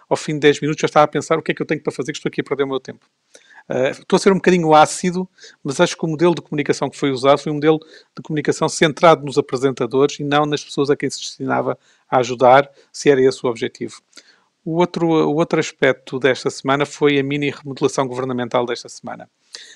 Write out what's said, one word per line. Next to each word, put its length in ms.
ao 80
fim 160
de 60
dez 200
minutos 220
já 60
estava 160
a 40
pensar 300
o 60
que 80
é 20
que 80
eu 60
tenho 160
para 80
fazer, 200
que 60
estou 120
aqui 120
a 20
perder 200
o 40
meu 120
tempo. 260
Eh, 240
estou 260
a 20
ser 120
um 60
bocadinho 360
ácido, 560
mas 160
acho 160
que 80
o 40
modelo 260
de 80
comunicação 480
que 80
foi 140
usado 260
foi 140
um 40
modelo 220
de 460
comunicação 440
centrado 560
nos 140
apresentadores 840
e 40
não 240
nas 160
pessoas 260
a 60
quem 120
se 120
destinava 580
a 80
ajudar, 500
se 200
era 100
esse 240
o 40
objetivo. 520
O 120
outro, 300
o 280
outro 240
aspecto 580
desta 320
semana 340
foi 360
a 40
mini 280
remodelação 560
governamental 580
desta 240
semana, 400